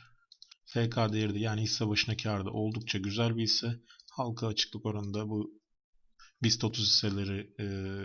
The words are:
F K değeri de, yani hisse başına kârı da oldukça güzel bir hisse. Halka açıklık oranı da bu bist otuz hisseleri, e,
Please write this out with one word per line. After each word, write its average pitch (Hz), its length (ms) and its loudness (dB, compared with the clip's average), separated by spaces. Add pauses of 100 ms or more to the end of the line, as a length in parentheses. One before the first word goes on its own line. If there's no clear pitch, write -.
(680)
F 117 240 2
K 110 220 2
değeri 107 220 2
de, 104 40 0
yani 107 240 2
hisse 107 260 0
başına 104 280 2
kârı 104 280 0
da 101 60 -2
oldukça 110 480 -2
güzel 113 380 2
bir 113 60 0
hisse. 117 380 0 (300)
Halka 117 360 -2
açıklık 110 400 -2
oranı 104 280 -2
da 107 140 -2
bu 107 340 -4 (800)
bist 113 220 2
otuz 107 220 0
hisseleri, 98 760 0
e, 101 60 -2 (380)